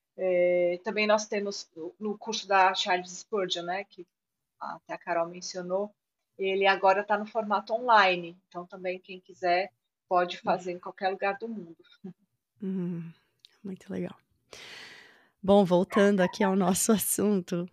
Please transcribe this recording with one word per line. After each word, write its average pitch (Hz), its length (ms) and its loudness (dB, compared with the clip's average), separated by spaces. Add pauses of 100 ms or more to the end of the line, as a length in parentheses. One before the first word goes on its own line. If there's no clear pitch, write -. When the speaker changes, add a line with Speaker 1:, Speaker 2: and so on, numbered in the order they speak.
(160)
Speaker 1:
É, 180 680 2
também 214 220 -2
nós 214 200 2
temos 202 500 -6
o, 165 220 -12
no 208 200 -6
curso - 280 -8
da 190 280 4
Charles 180 360 -2
Spurgeon, 185 540 -6
né, 185 200 -6
que - 220 -20 (540)
até - 340 -12
a - 40 -12
Carol 170 300 -2
mencionou, 180 640 -6 (480)
ele 190 280 0
agora 196 380 4
tá 208 120 0
no 214 100 -4
formato 208 460 -2
online. 190 640 4 (120)
Então, 180 180 -12
também, 185 340 -8
quem 185 200 -18
quiser, 180 500 -2 (380)
pode 180 280 2
Speaker 2:
Hum. - 80 -14
Speaker 1:
fazer 180 280 -2
em 175 60 -8
qualquer 190 320 -4
lugar 196 280 -4
do 226 100 -10
mundo. 175 280 -10 (840)
Speaker 2:
Hum, 175 480 -6 (540)
muito 190 280 -14
legal. 180 240 -8 (1300)
Bom, 202 220 6
voltando 190 560 4
aqui 180 240 2
ao 190 100 2
nosso 190 380 2
<laughs> - 0 -
assunto 185 800 0